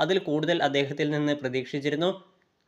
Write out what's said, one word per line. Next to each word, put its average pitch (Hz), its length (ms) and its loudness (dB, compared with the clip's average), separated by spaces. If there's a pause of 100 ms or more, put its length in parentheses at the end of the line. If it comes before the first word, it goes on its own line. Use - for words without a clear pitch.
അതിൽ 175 180 2
കൂടുതൽ 160 440 0
അദ്ദേഹത്തിൽ 143 480 0
നിന്ന് 147 220 0
പ്രതീക്ഷിച്ചിരുന്നു. 143 920 -2 (440)